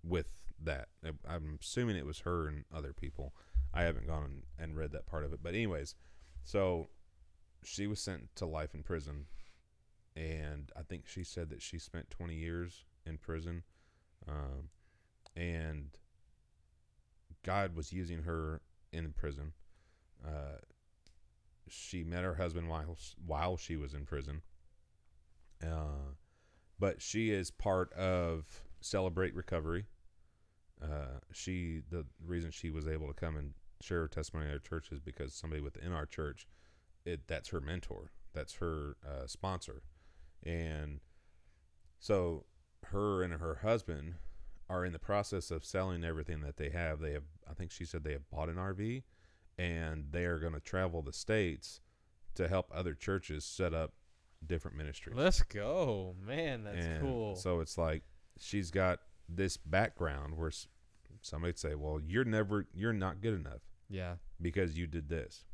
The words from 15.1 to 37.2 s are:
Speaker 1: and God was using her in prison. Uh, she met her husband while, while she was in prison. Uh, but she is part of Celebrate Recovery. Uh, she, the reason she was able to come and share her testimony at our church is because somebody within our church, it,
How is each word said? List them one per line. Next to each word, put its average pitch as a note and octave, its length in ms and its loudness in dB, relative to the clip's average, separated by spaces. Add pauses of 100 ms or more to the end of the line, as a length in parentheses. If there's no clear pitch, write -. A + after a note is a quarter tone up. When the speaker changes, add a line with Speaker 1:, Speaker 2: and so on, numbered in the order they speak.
Speaker 1:
and D#2+ 600 -2 (1500)
God F#2 320 4
was D#2 160 -4
using F2 300 -2
her D#2+ 380 0 (320)
in D#2+ 200 -4
prison. D2 400 -2 (720)
Uh, C#2+ 340 -6 (1120)
she - 360 -6
met F2+ 200 0
her F2+ 100 0
husband E2 340 0
while, D#2+ 280 -2 (280)
while E2+ 320 2
she D#2+ 200 -4
was C#2+ 180 -4
in D2 100 -4
prison. C#2+ 380 -4 (1200)
Uh, D2 520 -2 (680)
but G2 220 4
she A2 280 2
is F#2+ 200 4
part F#2 420 4
of F2 720 2 (180)
Celebrate F#2 540 4
Recovery. E2+ 520 0 (960)
Uh, D2 360 -2 (140)
she, F2 580 -2
the E2+ 140 -2 (200)
reason E2+ 260 -2
she D#2+ 200 -6
was D#2 160 -2
able D#2 220 0
to C#2+ 60 -4
come D#2+ 220 -2
and D2 160 -4 (280)
share F2 220 2
her D#2 60 0
testimony D#2 400 -2
at D2 40 0
our D2 80 -2
church - 320 -4
is C#2+ 80 -6
because C#2+ 340 -8
somebody D#2 260 -4
within D2 320 -4
our D2+ 140 0
church, - 400 -4 (580)
it, E2 240 -4